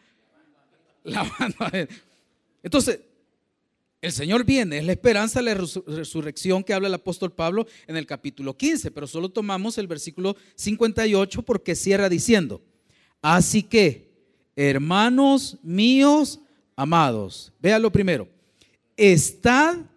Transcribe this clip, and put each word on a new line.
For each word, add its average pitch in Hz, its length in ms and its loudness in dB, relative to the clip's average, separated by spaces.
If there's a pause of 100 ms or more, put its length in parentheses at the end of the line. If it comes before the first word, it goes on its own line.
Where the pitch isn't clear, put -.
(480)
<laughs> - 560 -20
lavando 208 540 -6
ajena. 185 300 -6 (760)
Entonces, 233 380 0 (1000)
el 170 120 -8
Señor 190 320 -2
viene, 202 340 0
es 151 60 -6
la 180 80 -2
esperanza, 220 500 0
la 226 120 -2
resu-, 185 320 -8
resurrección 160 800 -6
que 220 80 -4
habla 196 160 -2
el 185 60 -2
apóstol 175 380 -8
Pablo 190 340 -2 (200)
en 160 100 -10
el 156 100 -8
capítulo 135 500 -10
quince, 277 340 -4
pero 143 160 -14
solo 170 220 -8
tomamos 202 480 -6
el 208 100 -6
versículo 175 500 -8 (180)
cincuenta 220 520 -2
y 214 80 2
ocho 196 280 0
porque 190 320 -4
cierra 196 340 0
diciendo, 175 540 0 (580)
"Así 175 420 4
que, 190 480 2 (460)
hermanos 208 1080 2
míos 262 760 4 (340)
amados", 135 840 -2
vea 208 180 2
lo 220 140 2
primero, 180 360 0 (680)
"estad 247 840 4 (180)